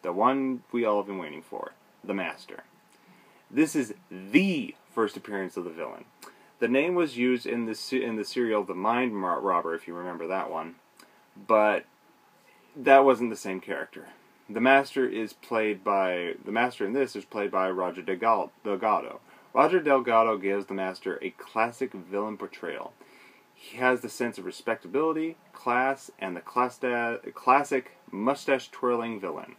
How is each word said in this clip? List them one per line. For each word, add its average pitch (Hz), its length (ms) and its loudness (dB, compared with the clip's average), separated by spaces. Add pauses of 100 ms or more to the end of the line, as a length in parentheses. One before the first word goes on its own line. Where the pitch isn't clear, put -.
the 90 100 -4
one 127 600 0
we 120 120 0
all 104 140 2
have 98 80 0
been 98 140 -8
waiting 78 240 -12
for, - 300 -10 (300)
the 98 120 -4
Master. - 480 -8 (880)
This 151 240 2
is 113 180 -2 (160)
THE 123 640 0 (180)
first 110 240 -2
appearance 98 420 -6
of 90 60 -6
the 87 60 -8
villain. 80 360 -10 (520)
The 117 100 0
name 147 280 2
was 151 220 0
used 123 280 2
in 117 220 -4
the 110 80 -6
se-, - 280 -4
in 113 120 -4
the 104 100 -4
serial 113 380 0
The 92 100 -6
Mind 113 400 0
Mar-, 92 260 -2
Robber, 87 360 0
if - 120 -10
you 85 60 -10
remember 87 320 -8
that 90 240 -4
one, 80 240 -8 (640)
but 107 480 4 (920)
that 139 300 10
wasn't 123 240 6
the 110 60 -4
same 95 240 -6
character. - 480 -8 (420)
The 110 120 -2
Master 135 460 4
is 110 260 -6
played 110 500 -2
by, 90 600 0
the - 80 -8
Master 120 340 0
in 101 80 -4
this 131 220 -2
is 95 100 -10
played 101 260 -4
by 92 180 0
Roger 92 320 -4
Delgal-, 95 500 2 (120)
Delgado. 98 580 0 (320)
Roger 165 260 4
Delgado 117 580 4
gives 98 280 -2
the - 80 -8
Master 95 480 -4
a 95 100 -6
classic 117 640 -4
villain 101 440 -6
portrayal. 85 560 -10 (600)
He - 240 -20
has 127 240 4
the 117 80 -8
sense 117 280 -4
of 92 80 -12
respectability, 156 920 -2 (160)
class, 131 680 -2
and 92 160 -6
the 85 60 -10
class-, 123 380 -2 (540)
classic 131 640 2 (140)
mustache-twirling 120 1080 -2
villain. 87 400 -8